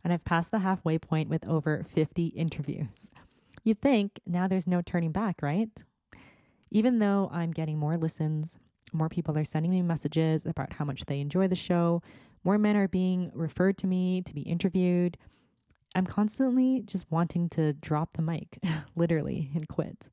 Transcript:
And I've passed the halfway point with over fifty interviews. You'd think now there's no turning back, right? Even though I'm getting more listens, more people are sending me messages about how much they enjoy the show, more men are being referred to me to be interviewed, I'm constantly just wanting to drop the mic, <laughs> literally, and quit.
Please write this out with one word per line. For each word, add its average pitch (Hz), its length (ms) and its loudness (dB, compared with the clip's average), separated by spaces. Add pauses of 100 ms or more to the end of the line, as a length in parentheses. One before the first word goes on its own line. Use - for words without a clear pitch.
And 170 80 2
I've 170 140 -2
passed 170 240 0
the 220 80 0
halfway 185 400 0
point 156 320 -2
with 160 180 -2
over 156 400 -2
fifty 160 380 0
interviews. - 840 -6 (540)
You'd 220 160 2
think 214 460 2
now 175 200 0
there's 185 200 0
no 180 160 2
turning 165 300 -2
back, 190 280 -2
right? 180 300 -2 (1000)
Even 226 280 4
though 202 340 2
I'm 170 200 -2
getting 156 260 -2
more 151 180 0
listens, 156 600 -2 (340)
more 160 160 0
people 156 300 -2
are 151 60 0
sending 165 260 -2
me 185 100 2
messages 160 640 0
about 156 300 -6
how 147 100 -4
much 139 220 -6
they 139 140 -4
enjoy 175 280 2
the 180 80 0
show, 170 460 2 (420)
more 196 120 4
men 208 200 4
are 196 120 2
being 185 460 0
referred 180 420 0
to 190 120 -2
me 185 340 0
to - 100 -12
be 147 100 -6
interviewed, 180 760 2 (800)
I'm 185 100 2
constantly 254 800 2
just - 260 -8
wanting 170 400 0
to 156 220 2
drop 151 400 -2
the 165 100 -4
mic, - 360 -6 (180)
<laughs> - 200 -10
literally, 160 580 0
and 156 140 -4
quit. - 440 -8